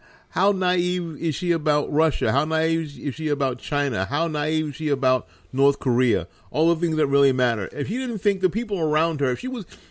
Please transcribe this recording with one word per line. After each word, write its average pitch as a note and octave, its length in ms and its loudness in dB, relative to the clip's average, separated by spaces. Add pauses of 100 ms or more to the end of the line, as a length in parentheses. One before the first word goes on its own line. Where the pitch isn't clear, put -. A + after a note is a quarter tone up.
(300)
how G3 220 2
naive F3+ 680 -2
is D#3+ 140 0
she F3+ 160 -2
about D3+ 400 0
Russia? C#3+ 400 2
How C#3 140 2
naive D#3+ 520 -2
is C3+ 180 -6
she D#3 120 -6
about C3+ 320 -2
China? C3+ 460 -2
How D3+ 220 -2
naive D#3 420 -2
is C#3 60 -8
she D#3 140 -4
about B2+ 380 2 (240)
North C#3 280 4
Korea? A#2+ 480 2 (240)
All E3 220 2
the D#3+ 60 -2
things D#3+ 180 -2
that D3+ 100 2
really C#3 260 4
matter. A#2 380 0
If C#3 160 -6
she G#3+ 100 -4
didn't B3 220 -4
think G3 220 0
the F#3 80 2
people G#3 300 -4
around D#3 400 0
her, C3+ 120 2
if B2 80 -4
she B3 80 -8
was B3 180 -6 (260)